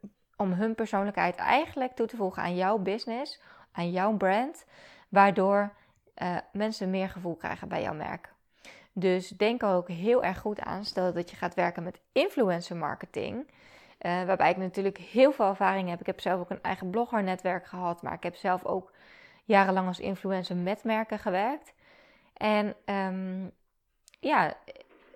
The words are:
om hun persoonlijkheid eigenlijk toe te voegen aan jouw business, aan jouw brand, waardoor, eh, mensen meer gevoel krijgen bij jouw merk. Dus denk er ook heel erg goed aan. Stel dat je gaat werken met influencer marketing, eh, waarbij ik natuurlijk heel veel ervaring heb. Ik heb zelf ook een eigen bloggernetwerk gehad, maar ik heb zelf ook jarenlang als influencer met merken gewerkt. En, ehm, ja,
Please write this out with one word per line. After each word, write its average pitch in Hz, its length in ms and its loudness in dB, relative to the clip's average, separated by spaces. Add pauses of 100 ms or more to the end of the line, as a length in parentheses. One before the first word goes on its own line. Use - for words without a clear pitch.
(360)
om 190 160 0
hun 220 220 0
persoonlijkheid 202 600 0
eigenlijk 262 580 0
toe 233 120 0
te 233 100 -10
voegen 190 260 -2
aan 175 140 -2
jouw 185 220 2
business, 226 640 -6 (320)
aan 175 180 -4
jouw 190 260 2
brand, 202 480 0 (440)
waardoor, 202 640 6 (420)
eh, 180 220 -4 (160)
mensen 208 380 -4
meer 190 180 0
gevoel 175 260 -8
krijgen - 340 -8
bij - 140 -2
jouw - 120 -4
merk. - 380 -10 (600)
Dus 185 360 0
denk 220 340 0
er 214 60 2
ook 180 200 2
heel 196 360 2
erg 185 140 -2
goed 208 220 -6
aan. 190 240 -6
Stel 185 280 0
dat 170 180 -6
je - 60 -20
gaat 175 180 -4
werken 175 280 0
met 175 180 -10 (120)
influencer 190 640 2
marketing, 170 720 -6 (480)
eh, 180 260 -2
waarbij 175 260 4
ik 180 60 2
natuurlijk 190 420 -2
heel 262 340 6
veel 233 140 2
ervaring 190 420 2
heb. 175 120 -6
Ik - 60 -16
heb 185 140 -4
zelf 185 200 0
ook 175 100 -8
een 180 120 -8
eigen 185 280 -4
bloggernetwerk 190 760 -2
gehad, 180 360 -4
maar - 100 -6
ik 160 100 -8
heb 175 140 -6
zelf 180 280 0
ook - 280 -4 (520)
jarenlang 196 420 6
als 185 140 -4
influencer 185 560 -4
met 180 280 -2
merken 220 340 -2
gewerkt. 220 560 -2 (580)
En, 208 420 0 (100)
ehm, 190 600 -4 (720)
ja, 240 340 2 (600)